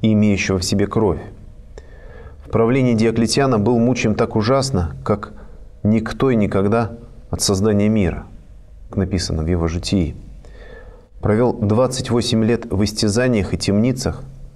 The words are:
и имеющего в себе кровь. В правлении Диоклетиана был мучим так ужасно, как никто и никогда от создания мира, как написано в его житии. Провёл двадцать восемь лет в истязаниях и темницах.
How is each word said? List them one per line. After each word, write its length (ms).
и 100
имеющего 460
в 60
себе 220
кровь. 340
В 60
правлении 420
Диоклетиана 680
был 200
мучим 380
так 200
ужасно, 640
как 300
никто 480
и 60
никогда 560
от 100
создания 480
мира, 380
как 100
написано 460
в 20
его 200
житии. 480
Провёл 320
двадцать 560
восемь 340
лет 260
в 140
истязаниях 680
и 40
темницах. 680